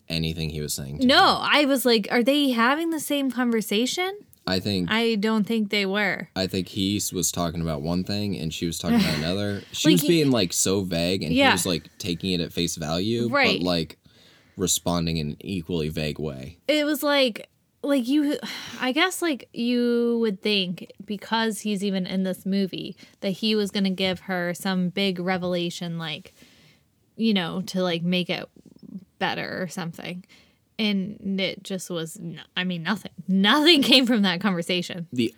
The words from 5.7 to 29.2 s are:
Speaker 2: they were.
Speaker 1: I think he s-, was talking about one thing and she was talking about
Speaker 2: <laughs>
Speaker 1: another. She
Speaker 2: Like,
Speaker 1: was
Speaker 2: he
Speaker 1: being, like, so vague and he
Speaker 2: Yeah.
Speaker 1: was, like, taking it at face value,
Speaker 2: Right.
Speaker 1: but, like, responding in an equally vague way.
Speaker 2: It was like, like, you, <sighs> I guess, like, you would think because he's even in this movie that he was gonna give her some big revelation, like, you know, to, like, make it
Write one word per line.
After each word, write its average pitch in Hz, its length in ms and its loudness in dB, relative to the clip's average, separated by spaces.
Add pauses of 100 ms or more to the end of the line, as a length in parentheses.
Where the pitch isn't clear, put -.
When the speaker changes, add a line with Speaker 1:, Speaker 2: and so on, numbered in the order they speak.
Speaker 2:
they 208 140 2
were. 196 500 -2
Speaker 1:
I 95 120 0
think 92 220 -2
he 101 280 0
s-, - 160 -4
was 92 180 0
talking 85 300 -2
about 80 220 -2
one 87 220 0
thing 101 340 -4
and 78 160 -4
she 87 120 -4
was 82 120 -4
talking 233 220 2
about 165 140 2
Speaker 2:
<laughs> 76 40 -2
Speaker 1:
another. 101 440 -2 (100)
She - 160 0
Speaker 2:
Like, 160 60 8
Speaker 1:
was 165 80 4
Speaker 2:
he - 60 -2
Speaker 1:
being, 156 220 6
like, 107 220 2
so 98 300 2
vague 90 400 0
and 76 100 0
he 254 60 4
Speaker 2:
Yeah. 269 140 6
Speaker 1:
was, - 140 0
like, 82 320 -2
taking 92 320 -2
it 87 100 0
at - 120 -4
face 85 240 -2
value, 95 520 0
Speaker 2:
Right. 254 300 2
Speaker 1:
but, 80 60 -2
like, 85 340 0 (580)
responding 85 600 0
in 73 140 -2
an - 100 -8
equally 85 480 -4
vague 78 320 -4
way. 71 380 -8 (100)
Speaker 2:
It 302 160 2
was 294 180 -2
like, 277 460 0 (360)
like, 277 240 2
you, 294 280 2 (220)
<sighs> - 220 -12
I 262 120 -2
guess, 359 300 0
like, 302 300 -2
you 240 680 2
would 220 220 0
think 190 500 -2 (120)
because 220 560 -2
he's 208 240 -2
even 190 220 0
in 190 180 -2
this 185 200 -4
movie 190 520 -2 (240)
that 196 100 -2
he 214 240 0
was 208 160 0
gonna 196 200 0
give 185 300 -2
her 175 340 -2
some 185 340 0
big 190 320 -2
revelation, 175 800 -2
like, 156 360 -10 (800)
you 226 160 2
know, 180 340 0
to, 185 160 -2
like, 170 200 0
make 175 260 0
it - 200 -4 (720)